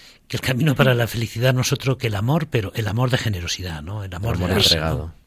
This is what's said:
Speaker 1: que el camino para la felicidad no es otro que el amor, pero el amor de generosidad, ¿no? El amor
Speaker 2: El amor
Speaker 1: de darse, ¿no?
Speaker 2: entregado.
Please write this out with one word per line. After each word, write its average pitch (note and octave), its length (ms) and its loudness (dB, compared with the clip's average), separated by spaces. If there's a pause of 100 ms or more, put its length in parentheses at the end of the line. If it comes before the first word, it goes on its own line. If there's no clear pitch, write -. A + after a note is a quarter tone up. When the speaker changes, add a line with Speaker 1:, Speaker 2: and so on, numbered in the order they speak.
(280)
Speaker 1:
que - 80 -6
el - 60 -2
camino C3 340 2
para C3 180 6
la A#2+ 140 0
felicidad A#2 440 0
no B2+ 100 2
es - 100 0
otro C3 260 0
que B2+ 80 -4
el G#2+ 80 -2
amor, C#3 340 0
pero G#2 280 -2
el G#2+ 100 -2
amor A#2 240 0
de B2 80 2
generosidad, E2+ 640 -4
¿no? G2 220 -8
El F2+ 100 -10
amor E2+ 220 -2
Speaker 2:
El F2 60 0
amor F2 80 0
Speaker 1:
de F#2+ 40 2
darse, G2 220 4
¿no? D#2 60 -2
Speaker 2:
entregado. D#2 320 -2 (120)